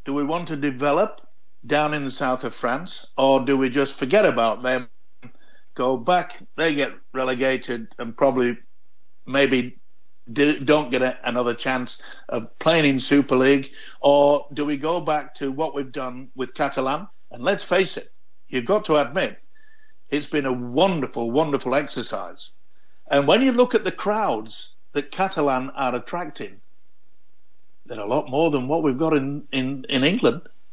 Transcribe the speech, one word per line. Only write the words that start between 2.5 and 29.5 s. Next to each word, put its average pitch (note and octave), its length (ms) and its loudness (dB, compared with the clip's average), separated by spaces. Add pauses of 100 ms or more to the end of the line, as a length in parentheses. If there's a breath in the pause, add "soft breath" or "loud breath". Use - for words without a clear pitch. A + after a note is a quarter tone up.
France, C3 500 -4 (120)
or C3+ 240 6
do C3+ 160 4
we C3 120 4
just C3+ 260 2
forget E3+ 300 4
about A#2 380 2
them, B2+ 240 -2 (880 soft breath)
go C3 220 2
back, F3 420 0 (160)
they D#3+ 180 2
get C#3+ 200 0 (200)
relegated, C3 720 0 (120)
and A#2 180 -8
probably B2+ 400 4 (680)
maybe C3 520 2 (540)
di-, C#3+ 280 4
don't D3 300 4
get B2 120 2
a, B2+ 220 2
another A#2+ 300 0
chance B2+ 480 -4 (280 loud breath)
of A#2 300 -6
playing D#3+ 260 6
in C3+ 140 4
Super C#3 360 4
League? C3+ 360 6 (300 loud breath)
Or C#3+ 520 6
do C#3+ 120 -2
we D3 120 -2
go D#3+ 220 0
back D3 360 -2
to C#3 160 -4
what D3+ 240 -2
we've C3+ 160 -4
done B2+ 440 -8
with B2+ 180 -4
Catalan? C#3+ 540 -2 (240)
And B2 120 -10
let's G3+ 200 2
face F#3 340 2
it, - 140 -10 (360)
you've B2 180 -2
got G#3 200 2
to D#3 120 4
admit, C#3+ 400 0 (720 soft breath)
it's C#3+ 180 -2
been D3 180 0
a C3 80 0
wonderful, B2 760 0
wonderful C3+ 460 2
exercise. G#2+ 760 -4 (600)
And C#3+ 160 4
when G3 140 8
you C4 100 6
look B3 240 6
at G#3+ 80 2
the F#3 80 -2
crowds D3+ 840 -2 (200)
that C#3+ 180 -4
Catalan C#3+ 600 0
are C3 220 0
attracting, B2 680 -6 (1200)
they're A2+ 140 -8
a G#2 60 -6
lot C#3 240 0
more D3+ 220 4
than C3 160 0
what D#3 160 0
we've C3+ 140 2
got D#3+ 180 2
in, C#3 360 -2